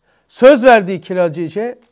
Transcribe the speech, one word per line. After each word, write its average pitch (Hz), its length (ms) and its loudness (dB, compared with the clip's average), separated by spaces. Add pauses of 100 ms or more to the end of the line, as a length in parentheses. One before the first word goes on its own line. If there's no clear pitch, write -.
(280)
Söz 254 360 2
verdiği 202 360 0
kiracıya 180 720 -8 (180)